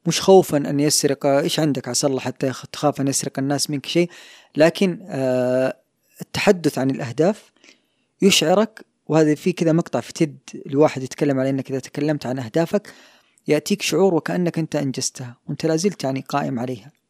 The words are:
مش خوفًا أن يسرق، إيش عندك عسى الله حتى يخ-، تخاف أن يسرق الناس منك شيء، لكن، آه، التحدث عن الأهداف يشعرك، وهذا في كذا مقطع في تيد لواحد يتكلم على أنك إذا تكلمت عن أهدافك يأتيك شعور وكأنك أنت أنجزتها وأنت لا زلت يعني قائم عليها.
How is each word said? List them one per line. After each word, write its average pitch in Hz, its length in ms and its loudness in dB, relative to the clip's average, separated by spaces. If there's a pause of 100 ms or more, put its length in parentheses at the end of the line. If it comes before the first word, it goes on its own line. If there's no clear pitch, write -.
مش 165 140 0
خوفًا 185 360 6
أن 143 240 -2
يسرق، 143 460 0
إيش 143 340 0
عندك 139 280 0
عسى 120 180 0
الله 135 140 -2
حتى 131 280 -4
يخ-، - 180 -8
تخاف - 340 -2
أن 139 80 -2
يسرق - 300 -4
الناس 139 320 -2
منك 143 160 -6
شيء، 175 240 0 (460)
لكن، 170 420 2 (100)
آه، 127 720 0 (420)
التحدث - 580 0
عن 135 120 0
الأهداف 151 600 -2 (720)
يشعرك، 185 640 2 (220)
وهذا 151 280 4
في 175 180 -2
كذا 160 200 0
مقطع 170 280 0
في - 120 -10
تيد 143 260 -2 (280)
لواحد 143 360 2
يتكلم 135 380 -2
على 135 100 -2
أنك 135 200 -4
إذا 135 80 -4
تكلمت 147 480 -6
عن 127 120 -4
أهدافك 160 560 -2 (540)
يأتيك 196 340 0
شعور 180 320 2
وكأنك 170 440 -2
أنت 156 180 -4
أنجزتها 131 600 -6 (120)
وأنت 147 180 -4
لا 160 100 2
زلت 175 280 -2
يعني 135 240 -4
قائم 143 300 -4
عليها. 127 340 -8 (180)